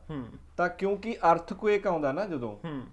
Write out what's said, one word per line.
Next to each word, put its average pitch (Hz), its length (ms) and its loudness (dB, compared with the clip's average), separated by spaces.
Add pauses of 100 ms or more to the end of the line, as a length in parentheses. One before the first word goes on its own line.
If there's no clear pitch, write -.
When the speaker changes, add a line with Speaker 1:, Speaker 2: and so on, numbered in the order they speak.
(100)
Speaker 1:
ਹੂੰ। 143 140 -8 (320)
Speaker 2:
ਤਾਂ 175 120 2
ਕਿਉਂਕਿ 196 480 -2 (160)
ਅਰਥਕੁਏਕ 202 540 0
ਆਉਂਦਾ 156 260 2
ਨਾ 185 140 -2
ਜਦੋਂ, 120 420 -6
Speaker 1:
ਹੂੰ। 143 140 -8 (100)